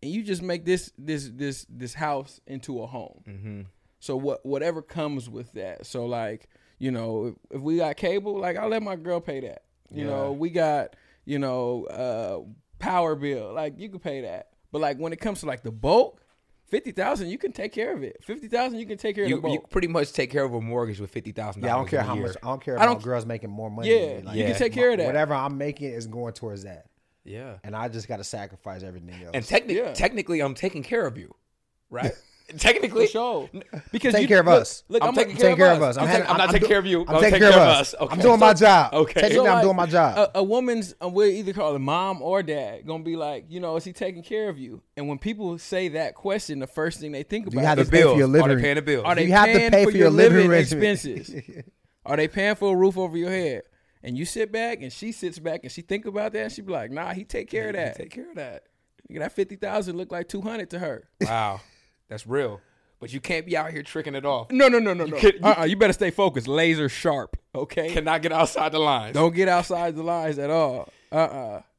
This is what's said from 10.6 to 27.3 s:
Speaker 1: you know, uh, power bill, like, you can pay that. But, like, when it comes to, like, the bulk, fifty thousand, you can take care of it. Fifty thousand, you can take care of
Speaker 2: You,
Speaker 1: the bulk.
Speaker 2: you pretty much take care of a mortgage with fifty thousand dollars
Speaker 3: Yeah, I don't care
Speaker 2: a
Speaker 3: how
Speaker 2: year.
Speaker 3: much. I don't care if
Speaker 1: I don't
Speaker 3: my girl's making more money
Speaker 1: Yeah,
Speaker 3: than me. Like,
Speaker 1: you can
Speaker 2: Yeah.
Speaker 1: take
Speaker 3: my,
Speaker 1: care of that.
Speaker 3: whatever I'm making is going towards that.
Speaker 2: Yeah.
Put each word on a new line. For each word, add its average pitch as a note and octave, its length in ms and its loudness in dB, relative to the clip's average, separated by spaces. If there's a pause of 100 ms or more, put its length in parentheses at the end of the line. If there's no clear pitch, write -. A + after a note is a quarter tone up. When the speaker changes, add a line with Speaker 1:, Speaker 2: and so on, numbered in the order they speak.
Speaker 1:
you C#3+ 160 -4
know, B2+ 460 -4
uh, A2 560 -6 (360)
power F3 380 0
bill, C3+ 360 -6
like, D3+ 280 -8
you G#3+ 80 -16
can F#3+ 100 -16
pay C#3 220 -10
that. F2+ 300 -12 (200)
But, D3+ 120 -4
like, C#3+ 160 -2
when D#3+ 140 -8
it E3 80 -12
comes G#3 200 -6
to, D#3+ 60 -10
like, C3 180 -10
the A2+ 80 -10
bulk, C#3+ 480 2 (480)
fifty A3 240 -4
thousand, G3 380 -4
you A3 80 -12
can G4 140 -8
take A3 200 -10
care B3 220 -6
of F#3 100 -10
it. - 180 -14
Fifty C4 240 -14
thousand, A#3 320 -4
you A3+ 80 -10
can G3+ 120 -12
take G#3+ 180 -6
care G3+ 80 -2
of F#3+ 60 -2
Speaker 2:
You, - 60 0
Speaker 1:
the D#3+ 60 -6
bulk. D#3 120 -2
Speaker 2:
you D#3 60 -4 (100)
pretty F3 180 0
much D#3+ 240 -2
take C3 180 -4
care C#3 140 0
of B2+ 100 -4
a A#2 60 -4
mortgage A2+ 400 -6
with G2+ 100 -12
fifty A2 220 -12
thousand G2+ 300 -10
dollars A#2+ 80 -2
Speaker 3:
Yeah, A#2 40 0
I B2+ 40 0
don't C3 100 -4
care C#3+ 120 0
Speaker 2:
a A#2 40 0
Speaker 3:
how B2 100 -4
Speaker 2:
year. G#2 120 -4
Speaker 3:
much. - 160 -8
I A#2 40 -12
don't C3+ 160 -8
care C3+ 140 -6
if D#3 40 2
Speaker 1:
I A3 60 6
don't A#3+ 120 2
Speaker 3:
my G#2+ 60 -14
girl's A#2+ 220 -4
making A2+ 240 -10
more G#2+ 200 -12
money A#2 200 -4
Speaker 1:
Yeah, A3+ 160 6
Speaker 3:
than C3+ 120 -8
me. F#2+ 80 -16
Like, G#2+ 100 -8
Speaker 1:
you A2 80 0
can - 80 0
Speaker 2:
Yeah. - 60 -4
Speaker 1:
take A#3 140 0
Speaker 3:
my, B3 100 0
Speaker 1:
care B3 100 6
of G#3+ 60 0
that. E3 80 0
Speaker 3:
whatever D3 280 0
I'm C#3 240 -4
making C#3+ 340 -8
is A#2 140 -10
going A#2 280 -10
towards G2+ 300 -12
that. F2+ 220 -18 (380)
Speaker 2:
Yeah. A2+ 300 -16 (100)